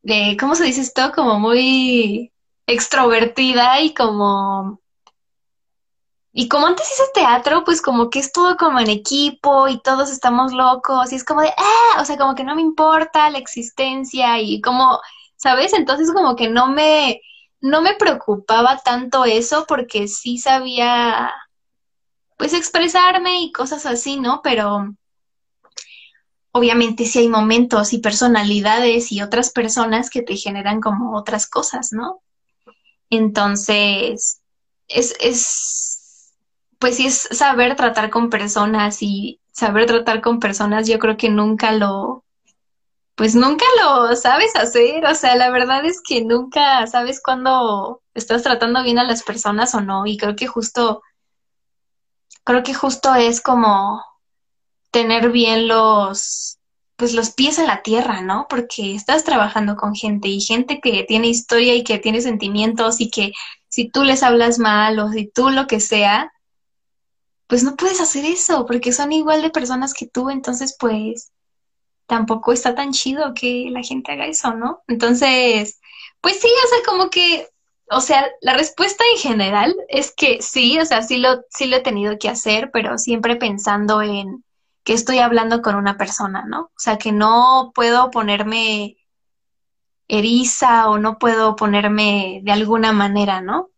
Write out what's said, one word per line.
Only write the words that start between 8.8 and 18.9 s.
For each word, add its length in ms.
en 100
equipo 760
y 140
todos 280
estamos 420
locos 600
y 40
es 80
como 180
de, 140
"Ah", 440
o 40
sea, 120
como 180
que 100
no 100
me 80
importa 680
la 80
existencia 1000
y 200
como, 380
¿sabes? 380
Entonces 380
como 240
que 120
no 200
me, 520
no 220
me 140
preocupaba 840
tanto 460